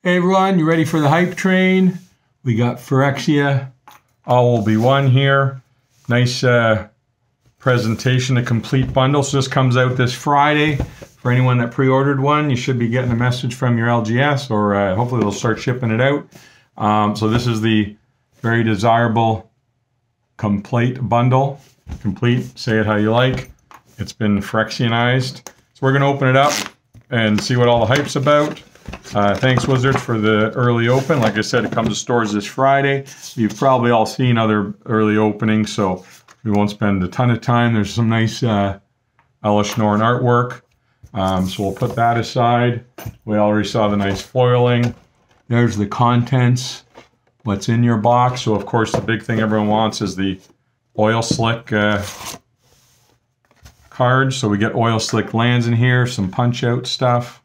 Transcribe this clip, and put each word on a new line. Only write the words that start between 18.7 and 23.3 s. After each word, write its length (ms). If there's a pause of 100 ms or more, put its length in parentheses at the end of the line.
complete 640 (100)
bundle. 540 (400)
Complete, 560
say 200
it 60
how 120
you 140
like. 400 (460)